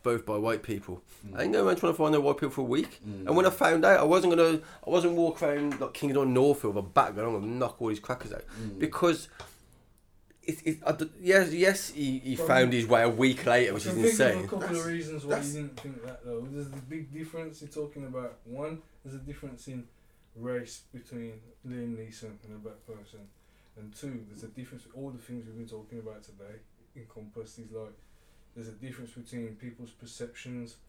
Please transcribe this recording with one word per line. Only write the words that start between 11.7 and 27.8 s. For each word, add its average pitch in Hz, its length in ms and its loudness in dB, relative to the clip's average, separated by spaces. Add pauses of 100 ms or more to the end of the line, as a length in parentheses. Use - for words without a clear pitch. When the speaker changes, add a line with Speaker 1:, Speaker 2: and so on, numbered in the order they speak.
Speaker 1:
he, 135 280 -2
he 131 160 -4
Speaker 3:
But 123 120 -2
Speaker 1:
found 127 240 6
Speaker 3:
we 123 60 2
Speaker 1:
his 117 100 0
way 117 160 6
a 120 60 6
week 127 360 2
later, 120 300 6
which 104 100 -6
Speaker 3:
I 95 60 -2
Speaker 1:
is - 40 -2
Speaker 3:
can 113 80 2
think 226 100 6
of 214 80 0
Speaker 1:
insane. 113 240 4
Speaker 3:
a - 20 -8
couple 196 200 -4
Speaker 4:
That's, 170 120 -4
Speaker 3:
of 165 80 -6
reasons 156 380 -8
why 147 100 0
Speaker 4:
that's 143 180 -6
Speaker 3:
you 151 80 -8
didn't 143 180 -12
think 131 260 -14
that, 123 200 -14
though. 120 260 -8
There's 143 180 -10
the 135 80 -12
big 139 360 -12
difference 160 480 -12
you're 143 80 -18
talking 147 360 -10
about. 127 400 -10
One, 151 360 -10 (240)
there's 135 100 -14
a 135 80 -14
difference 139 440 -14
in 127 160 -12 (520)
race 120 460 -8 (120)
between 120 400 -14 (340)
Liam 120 280 -8
Neeson 110 360 -14 (120)
and 107 120 -18
a - 20 -18
black 104 300 -18
person. 107 320 -18 (580)
And 107 180 -18
two, 127 340 -12
there's 107 140 -18
a 113 40 -16
difference, 123 360 -16 (120)
all 139 160 -12
the 123 80 -14
things 120 260 -14
we've 110 120 -18
been 117 120 -14
talking 110 300 -14
about 107 240 -14
today 101 320 -20 (400)
encompass 113 600 -16
these, 110 160 -18
like, 110 220 -14 (640)